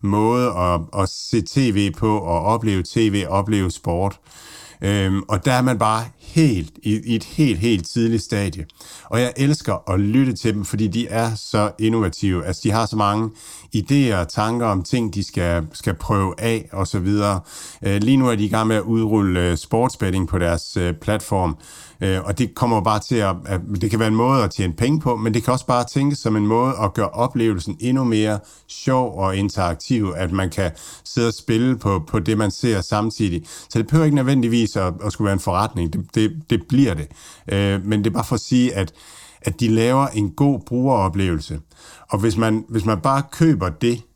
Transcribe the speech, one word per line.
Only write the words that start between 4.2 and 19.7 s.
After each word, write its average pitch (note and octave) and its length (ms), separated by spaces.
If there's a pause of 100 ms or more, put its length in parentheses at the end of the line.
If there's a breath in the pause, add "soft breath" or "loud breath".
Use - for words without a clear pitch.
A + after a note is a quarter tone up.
Øhm, G2 460
og G2 160
der C3 80
er B2 100
man B2+ 160
bare A2 240 (160)
helt A#2 520 (120)
i, G#2+ 220
i A#2 120
et - 80
helt, B2+ 340
helt G2+ 280
tidligt A2+ 360
stadie. F#2 440 (380 loud breath)
Og A2+ 160
jeg B2 160
elsker C3+ 540
at F#2+ 100
lytte B2 320
til G#2+ 220
dem, G2+ 100
fordi G#2+ 220
de A2 220
er A2+ 260
så G#2+ 440
innovative. G2+ 680
Altså, F#2 180
de G#2+ 60
har A2+ 160
så A2 100
mange G#2+ 340 (460 loud breath)
idéer B2 380
og F2 140
tanker A#2 380
om F#2+ 160
ting, A2+ 320
de G2+ 100
skal, E2+ 480
skal - 220
prøve F#2+ 460
af, A2+ 320
og F#2+ 140
så G#2+ 120
videre. G2+ 420 (460 loud breath)
Øh, G2+ 160
lige C3 140
nu C3 120
er A#2 60
de G#2 100
i G#2 40
gang A2 200
med A2 80
at G#2 60
udrulle, G#2+ 580
øh, F2 160
sportsbetting F#2+ 720